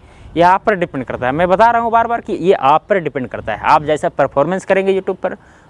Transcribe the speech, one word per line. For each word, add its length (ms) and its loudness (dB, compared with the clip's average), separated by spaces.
ये 60 4
आप 220 4
पर 120 2
डिपेंड 280 -6
करता 220 -6
है। 60 0
मैं 160 0
बता 220 4
रहा 120 0
हूँ 100 -4
बार 140 2
बार 140 -4
कि 140 -10
ये 180 2
आप 360 2
पर 120 0
डिपेंड 280 -6
करता 260 -8
है। 100 -10
आप 200 4
जैसा 260 -2
परफॉर्मेंस 540 -2
करेंगे 360 0
YouTube 180 -6
पर, 180 -8